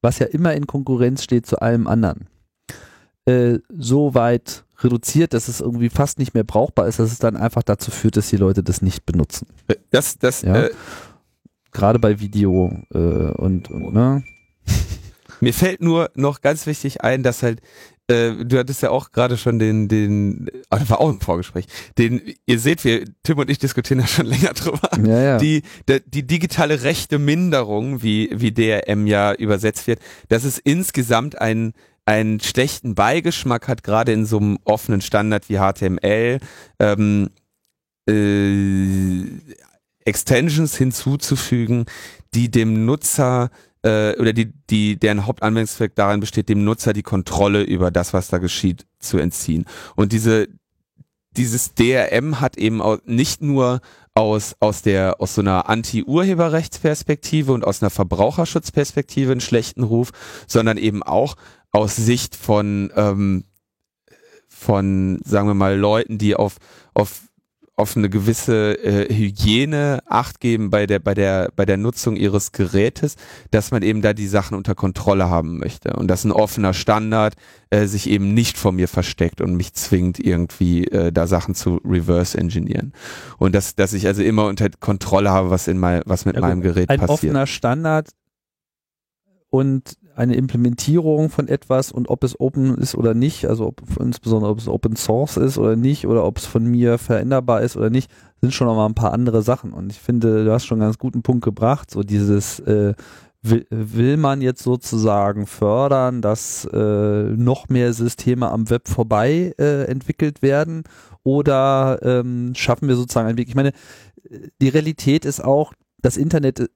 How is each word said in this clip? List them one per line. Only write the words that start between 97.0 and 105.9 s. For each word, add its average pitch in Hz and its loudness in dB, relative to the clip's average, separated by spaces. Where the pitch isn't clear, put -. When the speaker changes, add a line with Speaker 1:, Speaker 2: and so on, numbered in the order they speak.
Speaker 1:
ist 117 -4
oder 110 0
nicht, 127 0
sind 127 0
schon - 0
nochmal 110 2
ein 110 -4
paar 110 0
andere 117 2
Sachen. 110 -2
Und 95 -10
ich 104 -14
finde, 113 2
du 107 4
hast 120 0
schon 110 0
einen 107 2
ganz 110 -2
guten 123 -4
Punkt 123 2
gebracht, 113 -2
so 101 -4
dieses, 101 0
äh, 104 2
will, 113 0
will 113 0
man 139 0
jetzt 127 -2
sozusagen 104 0
fördern, 127 0